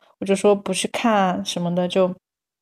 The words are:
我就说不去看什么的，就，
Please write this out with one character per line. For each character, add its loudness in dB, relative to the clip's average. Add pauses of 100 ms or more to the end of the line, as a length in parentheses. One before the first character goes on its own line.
(200)
我 -10
就 0
说 4
不 -4
去 -4
看 0
什 -6
么 -2
的， 0
就， 0 (480)